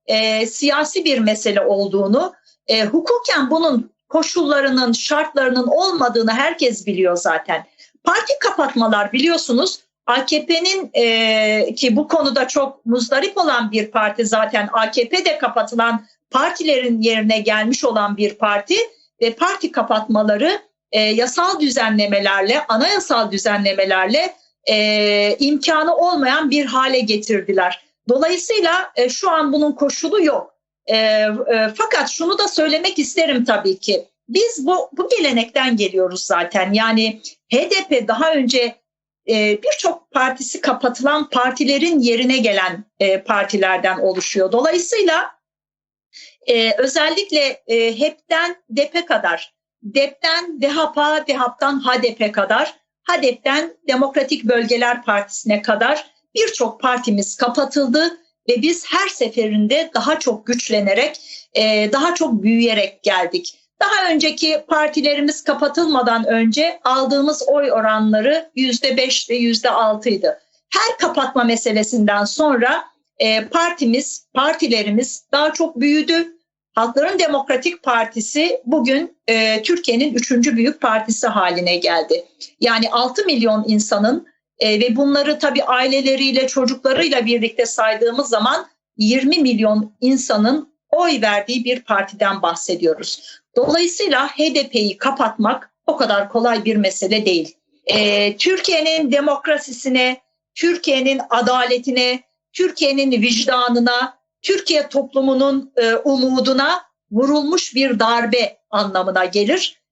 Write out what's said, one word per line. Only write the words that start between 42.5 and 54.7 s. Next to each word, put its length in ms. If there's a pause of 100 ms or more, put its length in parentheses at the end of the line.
e, 220
partilerden 800
oluşuyor. 520
Dolayısıyla, 800 (1160)
e, 300
özellikle, 880
e, 320
hepten 560 (140)
dep'e 360
kadar, 480 (300)
dep'ten 800
dehapa, 680
dehap'tan 520
hadep'e 520
kadar, 420 (300)
hadep'ten 720 (140)
Demokratik 560
Bölgeler 600